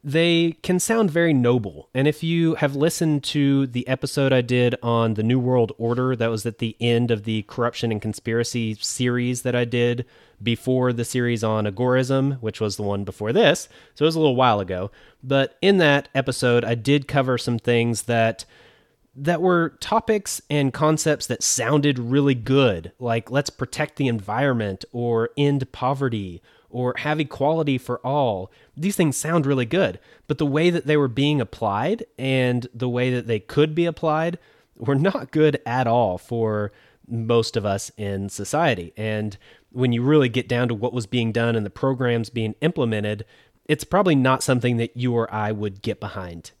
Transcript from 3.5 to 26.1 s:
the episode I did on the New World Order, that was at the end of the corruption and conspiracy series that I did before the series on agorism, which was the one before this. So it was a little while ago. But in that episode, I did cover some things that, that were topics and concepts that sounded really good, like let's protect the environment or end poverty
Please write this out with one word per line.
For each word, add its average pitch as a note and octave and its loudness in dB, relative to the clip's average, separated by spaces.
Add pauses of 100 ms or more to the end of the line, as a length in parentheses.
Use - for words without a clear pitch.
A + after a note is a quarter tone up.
the B2 -4
episode C3 0
I B2+ 4
did B2 2
on A#2 2
the G#2+ -2
New B2 2
World B2 2
Order, B2 0
that A#2 0
was A2 -4
at A2+ -6
the A2+ -4
end A#2 2
of G#2+ 0
the A2 -2
corruption A#2+ -4
and G#2 -2
conspiracy A2+ -4
series B2 -2
that B2 -2
I B2 2
did A#2+ 0 (360)
before B2+ 0
the A#2 -2
series A#2+ 0
on G#2+ 0
agorism, B2+ 0
which A2 -6
was G#2 -2
the G#2+ -8
one G2+ -2
before G#2 -6
this. F3 2 (260)
So - -2
it D#3 4
was E3 0
a D#3+ -2
little C#3+ 2
while A#2+ 4
ago. F#2 -6 (320)
But C3+ 0
in G3 4
that C#3+ 4
episode, B2 2
I A#2 0
did C3+ 0
cover C3 0
some A#2+ -2
things A#2+ 0
that, A2+ 0 (720)
that D#3 -2
were F3 2
topics - -2
and C#3+ 2
concepts D3+ 0
that - -4
sounded C#3 0
really C3 2
good, A2+ 0
like A#2 -4
let's C#3+ -2
protect - -6
the C3+ 0
environment A2 -2
or A#2 -2
end C#3+ 0
poverty A#2+ -4 (320)